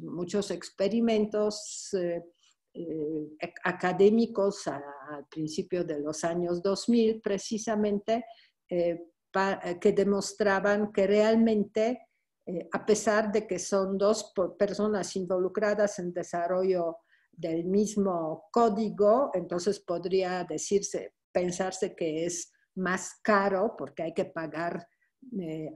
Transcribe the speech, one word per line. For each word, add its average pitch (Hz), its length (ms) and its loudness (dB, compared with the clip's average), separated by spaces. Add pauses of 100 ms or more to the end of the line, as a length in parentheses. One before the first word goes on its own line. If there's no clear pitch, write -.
muchos 175 480 -4
experimentos, 214 1400 -2
eh, 175 280 -2 (520)
eh, 156 540 -6 (120)
ac-, - 240 -8
académicos 196 1000 2
a, 143 160 -6 (280)
al 143 180 -12
principio 170 560 -4
de 156 160 -4
los 151 240 -6
años 175 380 -2
dos 196 260 0
mil, 226 320 4
precisamente, 208 1040 -2 (440)
eh, 170 340 0 (280)
pa-, 196 340 0
eh, 175 140 -4
que 208 140 4
demostraban 202 1000 2
que 196 140 4
realmente, 220 1040 4 (380)
eh, 170 240 -6
a - 140 -4
pesar 214 480 2
de 214 140 0
que 180 120 -4
son 196 400 0
dos 208 360 2
po-, 170 220 0
personas 202 600 0
involucradas 196 840 0
en 175 140 -4
desarrollo 175 840 0 (320)
del 165 340 -4
mismo 185 880 0
código, 214 800 4
entonces 180 480 -2
podría 180 640 -2
decirse, 170 720 -4 (180)
pensarse 180 600 -2
que 160 320 -2
es - 260 -8 (220)
más 185 480 -4
caro 202 540 2
porque 139 260 -8
hay 165 120 -6
que 185 100 -2
pagar, 175 600 -6 (540)
eh, 156 360 -6